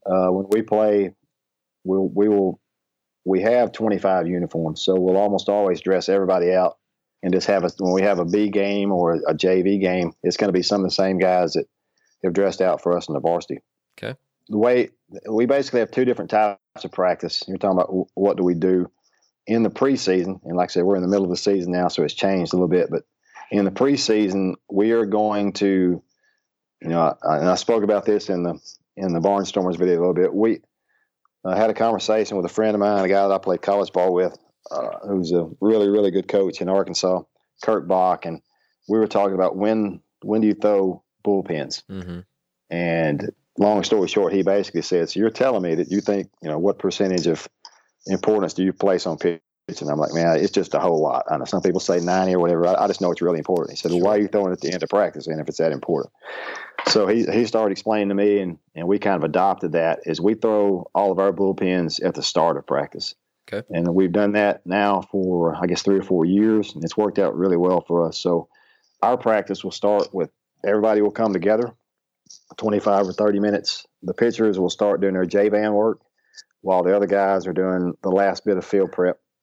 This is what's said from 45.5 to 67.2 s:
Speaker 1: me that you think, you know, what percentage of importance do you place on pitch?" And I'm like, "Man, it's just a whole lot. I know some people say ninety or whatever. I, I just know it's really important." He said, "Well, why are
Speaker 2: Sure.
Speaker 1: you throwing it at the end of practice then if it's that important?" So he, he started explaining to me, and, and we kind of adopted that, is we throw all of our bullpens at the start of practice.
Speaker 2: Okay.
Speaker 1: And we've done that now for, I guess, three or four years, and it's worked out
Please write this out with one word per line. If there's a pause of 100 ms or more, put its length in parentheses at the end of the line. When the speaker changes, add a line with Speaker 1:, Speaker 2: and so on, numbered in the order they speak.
Speaker 1:
me
that
you
think, (120)
you
know,
what
percentage
of (600)
importance
do
you
place
on
pitch?" (280)
And
I'm
like,
"Man,
it's
just
a
whole
lot.
I
know
some
people
say
ninety
or
whatever.
I,
I
just
know
it's
really
important."
He
said,
"Well,
why
are
Speaker 2:
Sure.
Speaker 1:
you
throwing
it
at
the
end
of
practice
then
if
it's
that
important?" (760)
So
he,
he
started
explaining
to
me,
and, (180)
and
we
kind
of
adopted
that,
is
we
throw
all
of
our
bullpens
at
the
start
of
practice. (360)
Speaker 2:
Okay.
Speaker 1:
And
we've
done
that
now
for,
I
guess,
three
or
four
years,
and
it's
worked
out